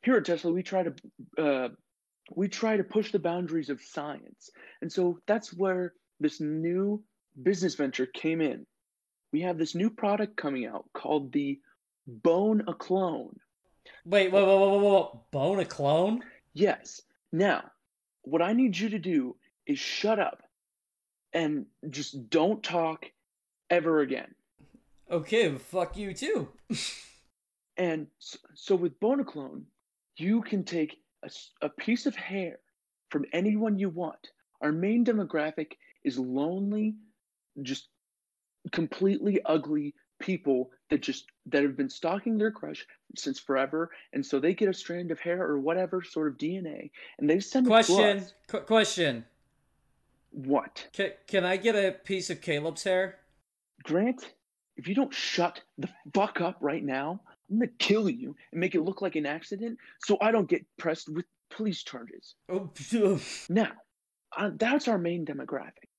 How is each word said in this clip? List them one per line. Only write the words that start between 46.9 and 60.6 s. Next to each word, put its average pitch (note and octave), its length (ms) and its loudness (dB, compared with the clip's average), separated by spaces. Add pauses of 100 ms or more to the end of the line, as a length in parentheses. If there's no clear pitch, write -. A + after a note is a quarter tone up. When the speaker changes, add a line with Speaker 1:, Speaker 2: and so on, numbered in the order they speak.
Speaker 1:
and D3 120 2
they F3 100 6
send B3+ 260 2
it A#3+ 40 6
to - 20 8
Speaker 2:
Question. G#3 460 6
Speaker 1:
us. F#3 160 -12 (140)
Speaker 2:
Qu-, - 120 -4
question. E3 640 2 (1080)
Speaker 1:
What? - 640 -2
Speaker 2:
Ca-, G3 200 -4 (120)
can F#3 200 2
I F#3 100 2
get G#3 200 2
a G3 160 4
piece F#3+ 360 -6
of D#3+ 140 -6
Caleb's D3+ 420 -4
hair? F#3 360 0 (640)
Speaker 1:
Grant, G#3+ 500 0 (420)
if - 100 -12
you G3 80 -2
don't C4 200 0
shut - 480 -2 (160)
the - 100 -6 (240)
fuck G3 300 2
up F3+ 180 -2
right D3+ 240 -2
now, C#3+ 360 -4 (300)
I'm G#3 80 2
gonna A#3 120 2 (100)
kill G#3 280 2
you B2+ 280 -6 (160)
and E3 80 -4
make F#3 160 0
it D#3 60 2
look F#3+ 200 -4
like F3+ 140 -2
an D3+ 100 -2
accident G3 500 -6 (280)
so G#3 160 4
I G#3 100 4
don't G#3+ 180 4
get - 160 2 (140)